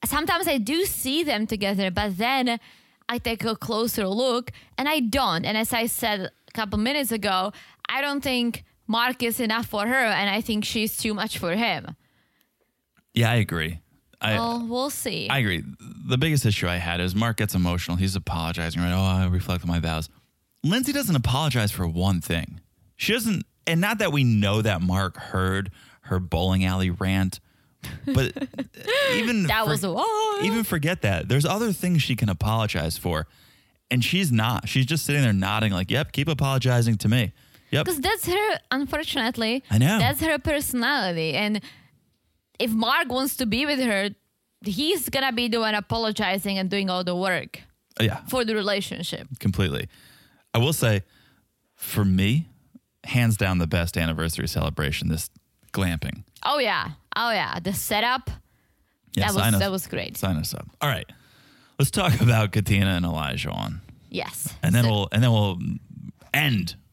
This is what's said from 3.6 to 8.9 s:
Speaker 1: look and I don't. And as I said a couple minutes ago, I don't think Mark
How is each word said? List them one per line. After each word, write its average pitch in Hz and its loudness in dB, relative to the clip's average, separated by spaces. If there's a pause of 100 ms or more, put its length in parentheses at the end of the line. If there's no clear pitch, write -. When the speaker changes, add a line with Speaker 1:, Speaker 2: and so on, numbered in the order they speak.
Speaker 1:
look 240 -2 (260)
and 277 -2
I 311 0
don't. 220 0
And 214 -2
as 220 -2
I 233 0
said 214 -2
a - -12
couple 214 -4
minutes 247 0
ago, 202 0 (380)
I 262 -2
don't 285 -2
think 247 -2 (240)
Mark 240 0